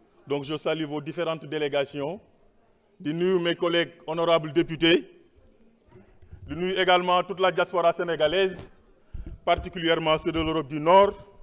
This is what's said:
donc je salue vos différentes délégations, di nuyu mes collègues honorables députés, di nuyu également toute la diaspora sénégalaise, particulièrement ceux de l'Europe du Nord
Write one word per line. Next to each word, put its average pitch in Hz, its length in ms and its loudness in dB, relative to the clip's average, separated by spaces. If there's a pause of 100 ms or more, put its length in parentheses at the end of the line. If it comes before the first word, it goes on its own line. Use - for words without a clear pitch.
(280)
donc 143 160 -4
je 151 140 -6
salue 160 280 -4
vos 147 160 -6
différentes 160 440 -6
délégations, 143 760 -4 (800)
di 151 140 -6
nuyu 180 260 2
mes 170 160 0
collègues 170 380 0 (140)
honorables 165 460 0
députés, 165 560 2 (1400)
di 143 80 -10
nuyu 185 220 -2
également 180 460 4
toute 180 160 -10
la 185 120 2
diaspora 170 420 0
sénégalaise, 175 760 -2 (760)
particulièrement 165 760 0
ceux 160 140 -4
de 160 80 -2
l'Europe 160 280 -2
du 151 120 -8
Nord 196 340 6 (300)